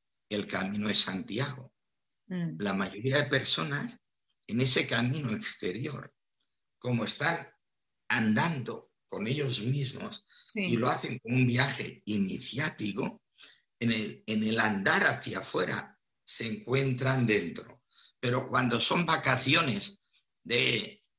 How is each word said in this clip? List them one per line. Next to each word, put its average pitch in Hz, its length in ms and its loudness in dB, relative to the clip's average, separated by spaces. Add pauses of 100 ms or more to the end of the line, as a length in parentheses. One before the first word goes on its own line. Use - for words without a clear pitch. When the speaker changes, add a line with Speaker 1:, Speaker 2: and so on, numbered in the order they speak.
(300)
Speaker 1:
el 104 180 -4
Camino 101 400 -2
de 101 80 0
Santiago. - 800 -2 (540)
Speaker 2:
Mm. 170 340 -6
Speaker 1:
La 101 120 -2
mayoría 110 440 -2
de 147 120 2
personas 143 680 -2 (480)
en 113 140 -2
ese 135 260 4
camino 123 440 0
exterior, 110 840 -6 (680)
como 120 260 -2
están 147 320 0 (720)
andando 120 840 0 (160)
con 98 200 -4
ellos 131 340 0
mismos 117 640 -4 (180)
Speaker 2:
Sí. - 180 6
Speaker 1:
y 120 160 2
lo 120 120 2
hacen - 300 -2
con 117 160 -6
un 127 100 4
viaje 120 600 0
iniciático, 104 1160 -2 (580)
en 117 120 2
el, 107 340 -2
en 107 180 0
el 110 160 2
andar 110 440 4
hacia 127 360 0
afuera - 600 -4 (260)
se - 220 -2
encuentran 127 800 0
dentro. 87 560 0 (360)
Pero 127 300 0
cuando 120 300 2
son 170 260 4
vacaciones 139 920 2 (440)
de 127 600 0 (160)